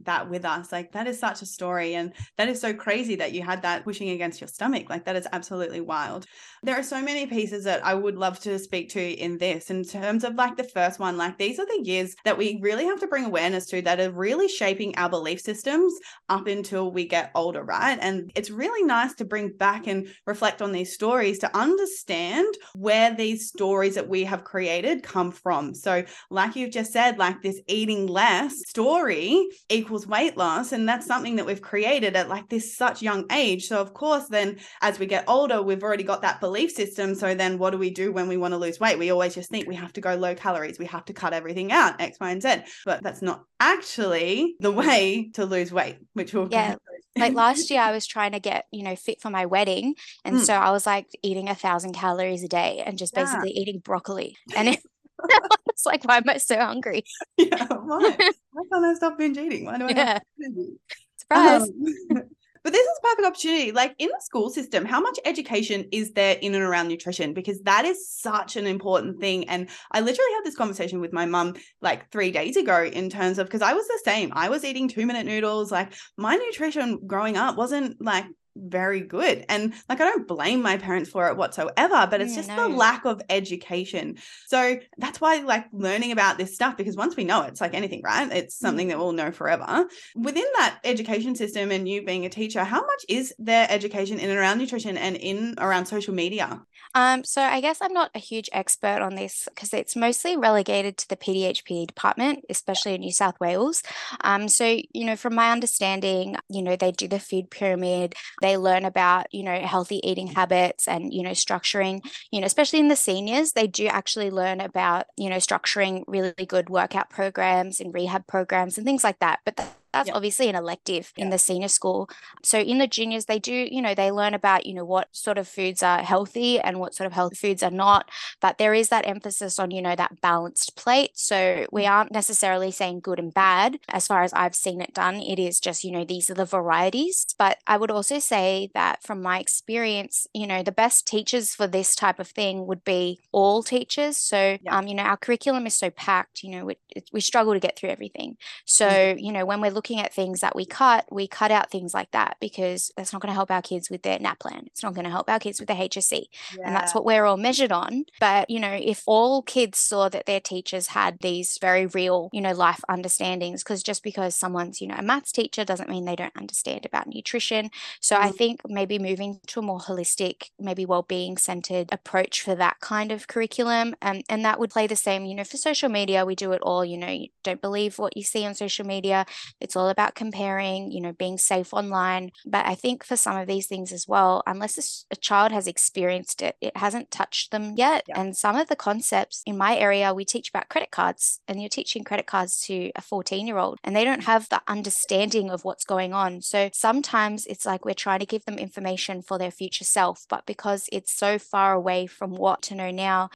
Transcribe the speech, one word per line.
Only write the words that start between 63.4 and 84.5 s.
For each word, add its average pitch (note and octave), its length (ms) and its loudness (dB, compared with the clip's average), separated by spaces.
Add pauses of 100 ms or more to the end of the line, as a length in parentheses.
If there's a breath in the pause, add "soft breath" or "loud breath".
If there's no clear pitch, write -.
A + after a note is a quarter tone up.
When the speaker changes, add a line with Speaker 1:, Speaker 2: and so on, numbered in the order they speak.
Speaker 1:
Like, B3+ 260 2
in F4+ 100 0
the D#5+ 160 -4
school - 240 0
system, B3+ 380 -2
how B3 140 2
much B4 260 0
education G#3+ 680 -2
is G#3+ 200 -4
there G3 280 4
in G3 140 -2
and G3 100 2
around F3 240 2
nutrition? E3+ 460 -4
Because F#3+ 280 -6
that D4 220 6
is F#4 240 -2
such - 480 -4
an G3+ 100 -4
important F#3+ 540 0
thing. F#3 300 -2
And F3+ 180 -4 (240 loud breath)
I A3 80 2
literally B3+ 360 2
had G#4 80 -4
this E4 120 -8
conversation G3 440 -4
with E3+ 120 -6
my E3+ 140 0
mum, F3 280 0 (280 loud breath)
like, A#2+ 280 -2
three G3 200 0
days F#3+ 260 -2
ago F#3 260 4
in F#3 280 -4
terms F#3+ 280 -2
of, F#3+ 120 -2
'cause G#3+ 120 -2
I A#3 120 4
was G#4 120 0
the A#4 180 -2
same. G#3 300 0
I E3+ 140 0
was C4+ 160 -2
eating C4 240 -2
two-minute A3+ 380 -2
noodles. G#3+ 440 -2
Like, F#3+ 220 -2 (240 loud breath)
my G#3+ 200 0
nutrition D4 720 -2
growing G3+ 300 -2
up B3 200 0
wasn't, C4 460 -2
like, G3+ 220 0 (320)
very F#3+ 440 -2
good. F3+ 480 0
And, G#3+ 260 0 (140 loud breath)
like, C4 120 0
I D#4+ 40 4
don't G4 240 0
blame F3+ 340 0
my G3+ 160 2
parents F#3 320 -2
for F3 180 2
it D3+ 80 0
whatsoever, G3 720 4
but G3+ 100 2
it's A#3 120 -4
Speaker 2:
Mm, A3+ 40 -8
Speaker 1:
just G3+ 200 -8
the A4+ 120 2
Speaker 2:
no. C#4+ 80 0
Speaker 1:
lack A#3+ 280 4
of A3+ 240 0
education. F#3 880 -4 (300 loud breath)
So B3+ 320 2 (200)